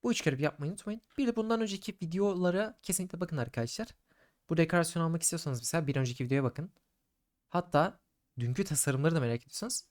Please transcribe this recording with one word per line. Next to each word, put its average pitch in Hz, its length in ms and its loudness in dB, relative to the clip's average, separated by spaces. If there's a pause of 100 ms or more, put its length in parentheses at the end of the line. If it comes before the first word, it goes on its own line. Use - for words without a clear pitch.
Bu 240 100 2
üç - 100 -2
görevi 139 200 2
yapmayı 147 300 -2
unutmayın. 208 280 -8 (180)
Bir 277 80 2
de 233 100 0
bundan 226 240 0
önceki 196 320 -4 (100)
videolara 185 800 0
kesinlikle 180 380 -4
bakın 170 160 -4
arkadaşlar. 117 520 -4 (600)
Bu 165 60 2
dekorasyonu 165 500 4
almak 165 160 0
istiyorsanız 143 380 -2
mesela 160 260 -2
bir 139 100 0
önceki 127 280 0
videoya 135 200 2
bakın. 147 260 -4 (800)
Hatta 175 520 2 (380)
dünkü 123 260 0
tasarımları 147 500 2
da 165 60 2
merak 120 200 0
ediyorsanız - 500 -8